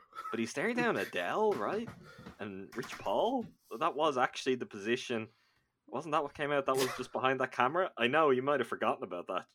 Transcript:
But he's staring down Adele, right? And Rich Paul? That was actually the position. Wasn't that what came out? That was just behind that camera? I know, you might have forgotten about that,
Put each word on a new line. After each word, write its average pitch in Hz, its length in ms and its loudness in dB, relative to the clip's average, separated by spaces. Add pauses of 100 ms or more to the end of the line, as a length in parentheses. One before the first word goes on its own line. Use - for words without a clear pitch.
(300)
But 113 100 -2
he's 113 100 -2
staring 214 260 -2
down 233 200 2
Adele, 104 560 0
right? 175 360 -2 (520)
And 98 340 -8
Rich - 240 -8
Paul? 208 480 0 (320)
That 160 160 0
was 143 240 2
actually 131 380 2
the 117 100 -6
position. 110 640 -4 (580)
Wasn't 147 260 -6
that 156 100 2
what 143 120 -6
came 147 160 -2
out? 139 160 2
That 131 100 2
was 131 200 2
just 123 160 -8
behind 127 280 2
that 127 120 -2
camera? 156 440 2
I 117 120 4
know, 151 220 6
you 127 120 4
might 143 180 2
have 113 80 0
forgotten 110 360 0
about 87 240 -8
that, 92 160 -2 (100)